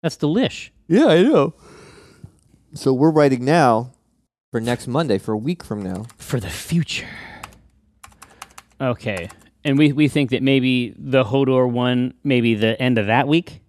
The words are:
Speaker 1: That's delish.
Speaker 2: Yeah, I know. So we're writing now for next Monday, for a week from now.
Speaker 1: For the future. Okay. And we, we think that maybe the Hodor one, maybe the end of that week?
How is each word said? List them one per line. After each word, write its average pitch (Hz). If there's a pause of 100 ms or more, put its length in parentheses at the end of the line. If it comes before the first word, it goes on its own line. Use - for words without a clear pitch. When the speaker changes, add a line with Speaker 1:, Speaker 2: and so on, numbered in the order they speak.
Speaker 1:
That's 160
delish. - (160)
Speaker 2:
Yeah, 233
I 170
know. 185 (1200)
So -
we're 135
writing 143
now 127 (600)
for 117
next 120
Monday, 131
for 110
a 107
week 151
from 104
now. 95 (100)
Speaker 1:
For -
the 98
future. - (1700)
Okay. 113 (360)
And 139
we, 147
we 147
think 131
that 127
maybe 127
the 127
Hodor 127
one, 123
maybe 120
the 110
end 127
of 104
that 123
week? 165